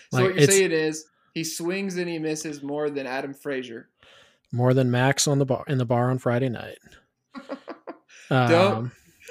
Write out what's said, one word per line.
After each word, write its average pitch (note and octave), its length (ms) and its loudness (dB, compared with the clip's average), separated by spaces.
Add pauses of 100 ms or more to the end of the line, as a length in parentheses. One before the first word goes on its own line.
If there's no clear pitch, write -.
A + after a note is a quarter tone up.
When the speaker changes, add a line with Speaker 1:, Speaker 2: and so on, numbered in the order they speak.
(120)
Speaker 1:
Like, B2+ 120 2
Speaker 2:
what F#3 100 2
you're D3+ 100 4
Speaker 1:
it's G3 100 6
Speaker 2:
saying F#3 180 2
is D#3 320 -2 (300)
he E3 100 -6
swings F3+ 520 -6
and F3 120 -4
he E3 100 -6
misses D#3 440 -6
more D3 280 -4
than C#3 160 -6
Adam C3+ 280 -6
Frazier. B2+ 540 -10 (640)
Speaker 1:
More B2+ 200 4
than B2+ 180 2
Max C3 380 2
on C#3 100 2
the C#3 80 4
bar, - 220 -2
in C#3+ 100 0
the B2+ 60 0
bar B2 260 2
on C3 80 0
Friday B2 300 0
night. G#2 300 -10 (560)
Speaker 2:
<laughs> - 960 -16
Don't, B2+ 200 4
Speaker 1:
Um, E3 420 4 (380)